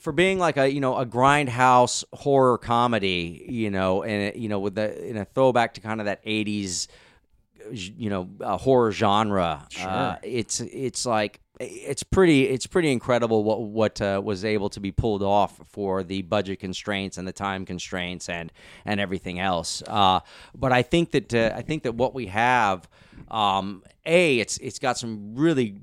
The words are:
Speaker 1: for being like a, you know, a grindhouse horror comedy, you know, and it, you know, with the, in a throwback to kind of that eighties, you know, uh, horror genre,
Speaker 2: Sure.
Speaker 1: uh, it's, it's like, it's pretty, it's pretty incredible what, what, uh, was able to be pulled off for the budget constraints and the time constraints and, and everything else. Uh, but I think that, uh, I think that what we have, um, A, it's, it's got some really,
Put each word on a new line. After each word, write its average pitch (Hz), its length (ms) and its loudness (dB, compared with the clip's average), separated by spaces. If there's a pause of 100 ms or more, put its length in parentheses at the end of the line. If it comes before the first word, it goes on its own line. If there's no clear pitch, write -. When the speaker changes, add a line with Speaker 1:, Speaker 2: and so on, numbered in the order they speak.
Speaker 1:
for 160 120 -6
being 190 280 2
like 160 180 2
a, 135 120 4
you 143 100 -2
know, 127 160 0
a 127 100 -2
grindhouse 127 960 4 (100)
horror 131 460 4
comedy, 98 880 0
you 113 220 -2
know, 95 320 0
and 104 220 -2
it, 104 120 -4
you 113 120 -6
know, 104 100 -2
with 98 160 -4
the, 104 340 -4
in 117 80 -8
a 101 80 -6
throwback 120 500 2
to 92 60 -18
kind 110 200 -6
of 104 60 -4
that 98 180 -4
eighties, 104 640 -4 (840)
you 107 400 -8
know, 92 180 -4 (140)
uh, 101 160 -2
horror 123 340 4
genre, 98 800 2
Speaker 2:
Sure. 92 180 -10
Speaker 1:
uh, 92 340 -2
it's, 113 380 -6
it's 123 460 -8
like, 107 340 -2 (200)
it's - 420 -10
pretty, 165 460 6
it's 127 180 -4
pretty 165 260 2
incredible 117 520 2
what, 107 180 0
what, 107 400 0
uh, 98 200 0
was 101 220 -4
able 107 260 0
to - 100 -14
be 98 120 -6
pulled 104 300 -2
off 98 360 2 (120)
for 98 320 -4
the 95 200 -6
budget 98 360 -4
constraints 95 580 -6
and 90 100 -8
the 90 60 -8
time 98 320 -6
constraints 90 640 -8
and, 85 240 -8 (320)
and 101 160 -2
everything 92 380 -6
else. 90 480 -2
Uh, 98 340 4 (340)
but 127 180 0
I 123 100 4
think 165 300 0
that, 127 200 -2
uh, 113 240 2
I 117 60 -10
think - 220 -6
that 117 100 -4
what 120 180 -2
we 123 140 -8
have, 107 600 2 (440)
um, 98 520 0 (220)
A, 160 360 4
it's, - 180 -4
it's - 220 -12
got 127 180 -2
some 110 380 -10
really, 131 460 2